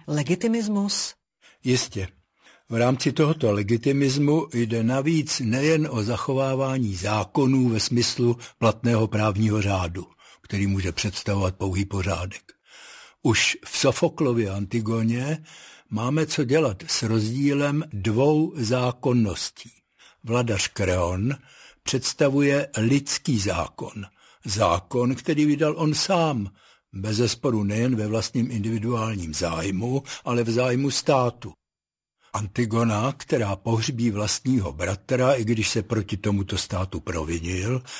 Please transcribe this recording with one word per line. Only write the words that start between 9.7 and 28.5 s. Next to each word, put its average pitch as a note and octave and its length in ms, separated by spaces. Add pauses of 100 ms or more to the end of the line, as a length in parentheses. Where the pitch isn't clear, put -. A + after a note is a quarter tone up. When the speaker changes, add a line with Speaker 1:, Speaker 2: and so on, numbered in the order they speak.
Speaker 2:
který G2+ 260
může F#2+ 240
představovat F#2+ 640
pouhý F#2+ 300
pořádek. F#2+ 580 (800)
Už - 420
v - 120
Sofoklově B2 720
Antigoně A2+ 920 (460)
máme C3 360
co D3 180
dělat B2+ 440
s - 160
rozdílem C#3 800 (100)
dvou C3 640
zákonností. B2 1160 (520)
Vladař A#2 440
Kreon F#2 680 (480)
představuje C#3 920
lidský B2+ 600
zákon, F#2 680 (400)
zákon, A2 720
který D3+ 300
vydal D3+ 320
on D#3 160
sám, D3+ 580 (420)
bezesporu G#2+ 720
nejen A2+ 320
ve G#2+ 120
vlastním A2+ 440